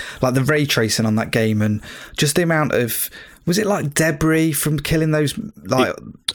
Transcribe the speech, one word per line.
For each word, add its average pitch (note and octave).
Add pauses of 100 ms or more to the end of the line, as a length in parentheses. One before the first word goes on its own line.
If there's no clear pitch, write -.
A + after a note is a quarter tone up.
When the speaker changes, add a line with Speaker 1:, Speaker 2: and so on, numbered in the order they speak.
(220)
Speaker 1:
like B2
the C3
ray D3+
tracing A2+
on G#2+
that A2+
game A2
and G#2+ (360)
just D3
the F3
amount D#3
of, A2+ (360)
was F3
it, G#3+
like, F3
debris D#3+
from D3+
killing D#3+
those, D3+ (280)
like, B2+
Speaker 2:
It, - (400)